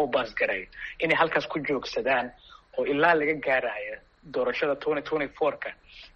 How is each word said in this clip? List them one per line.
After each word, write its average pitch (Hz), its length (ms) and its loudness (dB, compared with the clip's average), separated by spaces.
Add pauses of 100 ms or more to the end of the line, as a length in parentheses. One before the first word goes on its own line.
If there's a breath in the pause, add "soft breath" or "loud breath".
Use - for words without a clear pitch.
oo 143 60 2
baas 123 260 0
gareeyo, 107 320 -2 (340 loud breath)
inay 160 160 2
halkaas 160 320 2
ku - 120 -2
joogsadaan 127 720 0 (460 soft breath)
oo 127 80 0
ilaa 147 280 4
laga 156 240 2
gaarayo 127 580 -2 (380)
doorashada 135 420 0
twenty 147 260 -2
twenty-four-ka 147 680 -2 (460 loud breath)